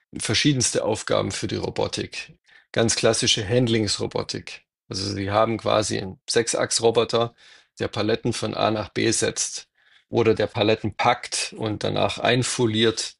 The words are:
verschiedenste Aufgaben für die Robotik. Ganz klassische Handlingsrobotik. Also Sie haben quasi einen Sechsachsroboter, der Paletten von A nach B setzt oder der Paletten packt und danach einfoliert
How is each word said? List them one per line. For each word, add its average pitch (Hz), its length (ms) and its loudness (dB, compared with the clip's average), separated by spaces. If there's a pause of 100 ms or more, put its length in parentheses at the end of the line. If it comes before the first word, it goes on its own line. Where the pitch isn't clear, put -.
(160)
verschiedenste - 680 0
Aufgaben 107 480 0
für - 160 -6
die 107 80 -4
Robotik. - 840 -6 (340)
Ganz 113 240 2
klassische 113 480 2
Handlingsrobotik. 110 1200 0 (220)
Also 98 240 -6
Sie 98 200 -4
haben 110 260 4
quasi 107 400 0
einen 95 220 -8 (100)
Sechsachsroboter, 117 1040 2 (460)
der 110 80 -2
Paletten 110 460 -2
von 107 200 -4
A 107 160 2
nach 107 200 -2
B 110 200 0
setzt - 580 -2 (420)
oder 113 260 4
der 104 100 0
Paletten 107 480 0
packt - 640 -2
und 107 260 -4
danach 101 360 0
einfoliert 113 1000 0